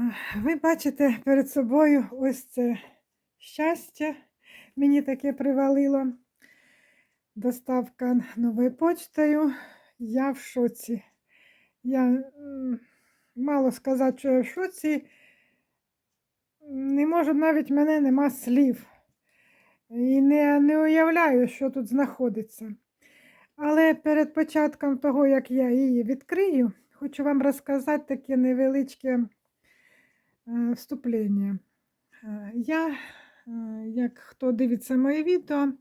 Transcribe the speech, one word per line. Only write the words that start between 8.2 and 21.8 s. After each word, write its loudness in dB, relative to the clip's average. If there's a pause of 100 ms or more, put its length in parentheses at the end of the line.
новою 0
почтою. 0 (460)
Я -2
в -6
шоці. -6 (800)
Я, 0
м, -4 (560)
мало 0
сказати, -2
що -6
я 4
в -2
шоці. -6 (1600)
Не 0
можу, 2
навіть 2
мене 2
нема 4
слів. 0 (1000)
І 2
не, 4
не 4
уявляю, 4
що -4
тут -6